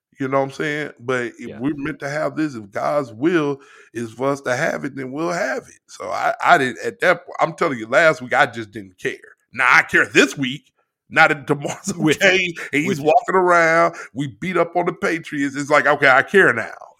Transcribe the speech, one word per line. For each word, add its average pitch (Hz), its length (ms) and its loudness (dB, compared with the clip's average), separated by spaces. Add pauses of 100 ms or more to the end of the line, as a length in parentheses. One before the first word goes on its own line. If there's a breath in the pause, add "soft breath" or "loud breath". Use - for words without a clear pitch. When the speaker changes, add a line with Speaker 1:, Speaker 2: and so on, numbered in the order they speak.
(200)
Speaker 1:
You 139 100 -4
know 139 100 0
what 135 60 0
I'm 135 60 -8
saying? 151 480 -6
But 120 400 -4
if 120 100 -12
Speaker 2:
Yeah. - 100 -14
Speaker 1:
we're 139 180 -2
meant 143 240 -10
to 143 80 -8
have 147 280 -4
this, 151 180 -4
if 104 160 -14
God's 139 420 -4
will 143 460 0 (340 loud breath)
is 113 200 -10
for 127 160 -2
us 139 120 -2
to 127 140 -2
have 151 300 -4
it, 135 100 -10
then 131 160 -10
we'll 160 220 -6
have 233 340 -6
it. - 200 -20
So 95 220 -12
I, 98 340 -2
I 165 160 6
didn't, 127 260 -4
at 120 160 -8
that 170 240 0
point, - 160 -18
I'm 160 140 -2
telling 151 240 -2
you, 107 80 -10
last 156 340 2
week, 123 120 -10
I 139 140 4
just 110 240 -10
didn't 98 280 -18
care. 113 180 -6 (360)
Now 127 140 2 (100)
I 160 60 4
care 156 240 0
this 160 300 2
week. 135 340 -8 (380)
Now 156 200 4
that 147 180 -6
DeMar's 147 460 -4
<laughs> 175 40 -14
Speaker 2:
With 156 200 2
Speaker 1:
okay 180 360 2 (200 loud breath)
and 143 100 0
he's 170 160 -2
Speaker 2:
with 139 60 -6
Speaker 1:
walking 175 300 2
around, 170 600 4 (180 loud breath)
we 143 140 -6
beat 170 300 -6
up 170 180 0
on 175 120 0
the 175 60 -2
Patriots. 165 600 -4
It's 139 140 -6
like, 147 180 4
"Okay, 143 220 4
I 135 140 6
care 175 300 6
now." 110 180 -4 (280)